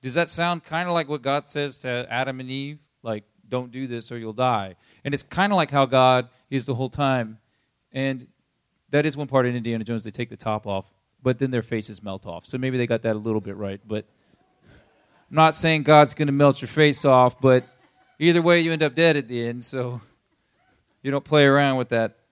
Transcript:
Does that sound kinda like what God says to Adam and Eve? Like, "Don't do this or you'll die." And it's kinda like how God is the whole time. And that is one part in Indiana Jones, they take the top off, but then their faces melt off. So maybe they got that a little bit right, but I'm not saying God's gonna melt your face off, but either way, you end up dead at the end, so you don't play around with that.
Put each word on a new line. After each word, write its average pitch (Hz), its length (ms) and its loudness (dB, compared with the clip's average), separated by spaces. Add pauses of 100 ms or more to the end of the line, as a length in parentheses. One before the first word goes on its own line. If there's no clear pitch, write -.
Does 131 100 -8
that 165 160 0
sound 170 360 -4
kinda 175 280 -6
like 160 160 -2
what 143 140 -6
God 139 260 -4
says 143 300 -8
to 123 320 -6
Adam 131 280 -4
and 127 120 -12
Eve? 139 300 -10 (220)
Like, 107 220 -8 (240)
"Don't 127 240 -6
do 131 140 -10
this 120 260 -10
or 120 60 -10
you'll 110 160 -10
die." 107 420 -2 (280)
And 143 100 -4
it's 135 80 -6
kinda 196 340 0
like 160 140 0
how 139 160 2
God 127 420 4 (200)
is 131 180 -4
the 135 80 -4
whole 127 140 -6
time. 123 500 -2 (540)
And 131 340 -6 (640)
that 147 160 2
is 139 100 -4
one 143 120 -8
part 127 180 2
in 123 80 -2
Indiana 113 300 -4
Jones, 113 180 -6
they 110 80 -14
take 120 200 -10
the 120 60 -18
top 107 300 -6
off, 98 260 -8 (300)
but 127 160 0
then 131 140 -2
their 120 100 -2
faces 107 400 -8
melt 95 240 -12
off. 82 180 -14
So - 140 -10
maybe 127 180 -4
they 123 120 -2
got 113 140 -2
that 113 120 0
a 107 60 -6
little 110 200 -2
bit 98 160 -12
right, 98 300 -10
but 107 180 -6 (600)
I'm - 720 -14
not 156 180 6
saying 160 300 0
God's 151 280 8
gonna 143 200 -2
melt 139 280 4
your 123 80 -10
face 151 360 2
off, 127 360 6
but 127 280 4 (500)
either 170 240 2
way, 175 180 4
you 165 120 -2
end 156 100 -2
up 139 140 -2
dead 160 200 4
at 135 120 -4
the 117 180 -4
end, 120 180 -8
so 123 360 -8 (1000)
you 135 100 -4
don't 139 120 -4
play 151 200 4
around 139 320 4
with 127 140 -4
that. 113 280 -2 (140)